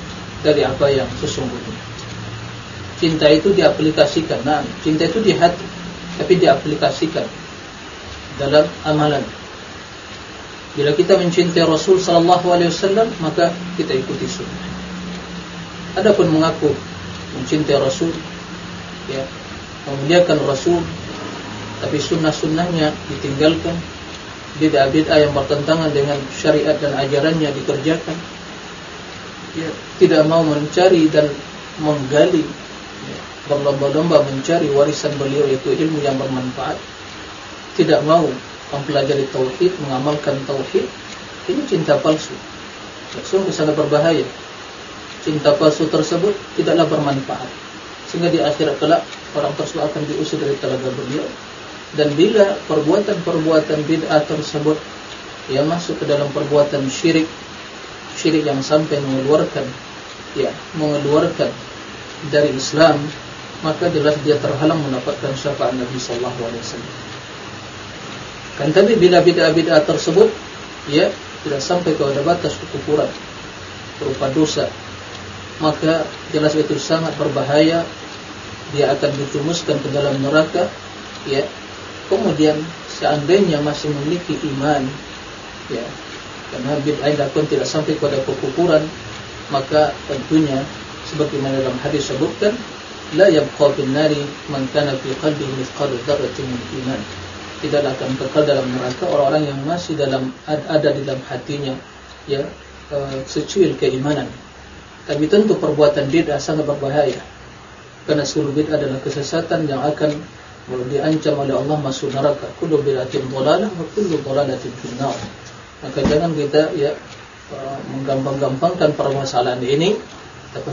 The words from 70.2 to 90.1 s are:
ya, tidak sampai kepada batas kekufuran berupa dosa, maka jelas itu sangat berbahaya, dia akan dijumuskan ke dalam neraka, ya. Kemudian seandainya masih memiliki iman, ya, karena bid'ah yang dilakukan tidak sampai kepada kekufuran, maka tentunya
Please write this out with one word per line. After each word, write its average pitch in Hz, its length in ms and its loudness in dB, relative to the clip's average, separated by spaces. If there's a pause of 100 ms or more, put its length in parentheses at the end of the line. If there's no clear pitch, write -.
ya, 165 240 4 (320)
tidak 143 160 -2
sampai 170 320 0
kepada 143 320 0
batas 160 320 0
kekufuran - 560 -2 (880)
berupa 135 320 -2
dosa, 151 400 2 (880)
maka 156 480 2 (240)
jelas 151 240 2
itu 151 240 2
sangat 160 400 0
berbahaya, 147 640 2 (880)
dia 143 240 2
akan 147 160 0
dijumuskan 147 680 -2
ke 135 120 -6
dalam 139 280 0
neraka, 156 520 2 (560)
ya. 135 160 0 (640)
Kemudian 151 480 4 (300)
seandainya 151 760 2
masih 147 320 -2
memiliki 151 480 -2 (160)
iman, 135 320 0 (800)
ya, 117 160 -6 (720)
karena 139 240 -2
bid'ah 143 320 0
yang 151 80 2
dilakukan - 320 0
tidak 131 160 2
sampai 156 320 0
kepada 135 240 0
kekufuran, 156 640 2 (640)
maka 147 400 2 (160)
tentunya 135 560 2 (480)